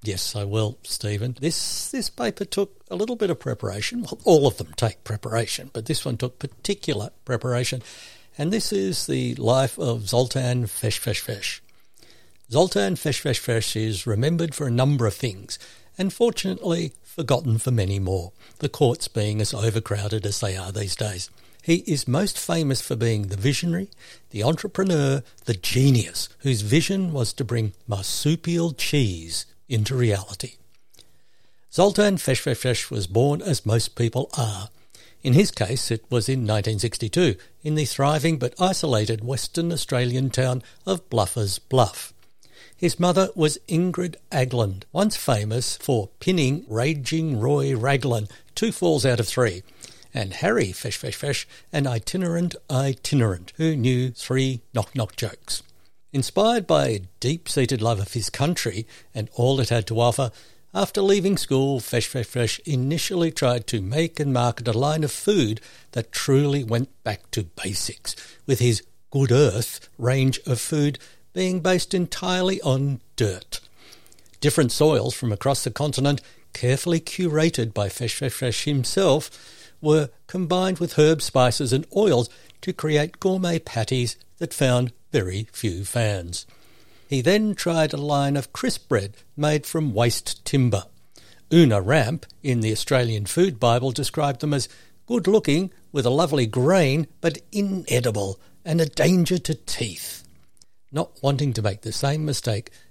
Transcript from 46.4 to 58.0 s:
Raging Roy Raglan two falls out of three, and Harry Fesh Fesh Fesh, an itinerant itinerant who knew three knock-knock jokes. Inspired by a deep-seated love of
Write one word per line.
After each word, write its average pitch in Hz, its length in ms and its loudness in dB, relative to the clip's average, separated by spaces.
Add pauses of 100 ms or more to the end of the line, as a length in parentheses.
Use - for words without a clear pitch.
Raging 143 720 -2
Roy 139 340 0
Raglan 120 540 0 (260)
two 226 200 -2
falls 156 320 2
out 120 160 2
of 110 80 0
three, 101 340 0 (500)
and 98 200 -4
Harry 180 340 0
Fesh 98 320 -8
Fesh - 180 -8
Fesh, - 280 -4 (260)
an 143 160 0
itinerant 170 680 -2 (140)
itinerant 127 840 0
who 160 220 0
knew 127 340 0
three 131 500 -2 (120)
knock-knock 113 420 -2
jokes. - 480 -8 (480)
Inspired 202 560 2
by 147 200 4
a 107 140 0 (200)
deep-seated 135 600 0
love 113 180 2
of 98 140 -4